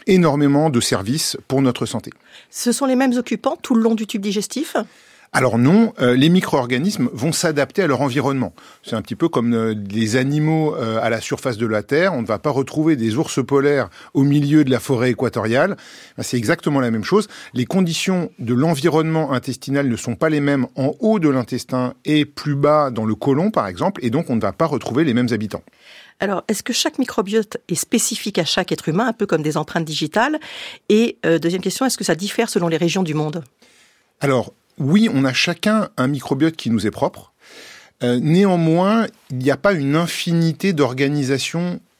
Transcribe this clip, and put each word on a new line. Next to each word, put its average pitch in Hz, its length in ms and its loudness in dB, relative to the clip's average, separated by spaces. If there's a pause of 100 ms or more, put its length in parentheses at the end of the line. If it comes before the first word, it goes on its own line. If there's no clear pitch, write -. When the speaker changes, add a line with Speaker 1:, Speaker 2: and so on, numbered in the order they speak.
Speaker 1:
énormément 147 640 4
de 120 100 2
services 110 560 -2 (100)
pour 131 140 0
notre 123 240 0
santé. - 260 -8 (400)
Speaker 2:
Ce - 220 -2
sont 277 140 -2
les 262 100 2
mêmes 254 220 2
occupants 247 420 -4
tout - 140 -2
le 226 80 4
long 226 120 2
du 220 120 -2
tube 202 160 -6
digestif ? 214 560 -4 (540)
Speaker 1:
Alors 127 260 2
non, 185 420 4
euh, 123 140 4
les 143 160 6
micro-organismes 143 840 0
vont 147 200 -2
s'adapter 151 500 0
à 180 60 2
leur 127 120 2
environnement. 131 540 -2 (280)
C'est - 120 -8
un 110 80 -2
petit 107 140 -10
peu 165 120 0
comme, 120 240 0
euh, 113 220 0 (160)
les 110 260 0
animaux, 151 600 0
euh, 113 260 -2
à 113 80 0
la 113 100 -2
surface 123 380 -4
de 117 80 -2
la 107 160 0
Terre. 165 320 0
On 123 80 -4
ne 104 40 -6
va 104 120 -2
pas 151 100 -4
retrouver 147 480 0
des 113 200 -2
ours 143 280 -2
polaires 139 460 2 (240)
au 139 80 4
milieu 143 420 4
de 127 60 0
la 123 80 2
forêt 127 320 0
équatoriale. 120 640 0 (400)
Ben, 107 60 -8
c'est 123 160 -4
exactement 123 420 0
la 120 100 0
même 110 140 -2
chose. 202 240 0 (240)
Les 123 140 -2
conditions 180 720 0
de 120 160 -2
l'environnement 156 800 2
intestinal 135 560 -2
ne 113 80 0
sont 117 180 -6
pas 160 160 0
les 151 100 0
mêmes 143 340 0
en 135 260 -2
haut 220 180 2
de 156 100 2
l'intestin 127 640 -2 (120)
et 151 180 2
plus 147 300 -6
bas 147 360 2
dans 110 140 -4
le 107 120 0
côlon, 143 340 0
par 147 160 0
exemple, 107 380 -4
et 117 60 0
donc 147 200 -2
on 120 60 0
ne 110 40 -2
va 101 120 0
pas 165 140 0
retrouver 139 380 -2
les 139 80 2
mêmes 123 200 0
habitants. 107 320 -4 (560)
Speaker 2:
Alors, 196 280 -4
est-ce 208 140 -4
que 247 100 -6
chaque - 260 -2
microbiote 214 600 -2 (100)
est 175 60 -4
spécifique - 640 -2
à 165 80 0
chaque - 260 -2
être - 160 -4
humain, 202 200 0
un 226 40 0
peu 202 140 -4
comme 156 160 0
des 156 160 -2
empreintes 160 260 -2
digitales ? 156 540 -2 (500)
Et, 220 380 2
euh, 165 120 4
deuxième 170 240 -2
question, 190 220 -4
est-ce 254 140 -2
que 202 60 -6
ça 175 100 0
diffère 202 340 -2
selon 175 200 0
les 160 100 0
régions 170 240 0
du 156 100 -2
monde ? 151 320 -4 (760)
Speaker 1:
Alors, 131 340 0 (240)
oui, 175 320 4
on 135 140 2
a 131 80 0
chacun 208 640 0
un 127 100 0
microbiote 143 480 0
qui - 140 -8
nous 110 180 0
est 104 40 0
propre. - 420 -6 (720)
Euh, 123 180 0
néanmoins, 180 840 2 (240)
il 127 80 -6
n'y 127 120 0
a 131 60 2
pas 202 160 2
une 143 240 0
infinité 165 800 0
d'organisations, 139 1080 -2 (200)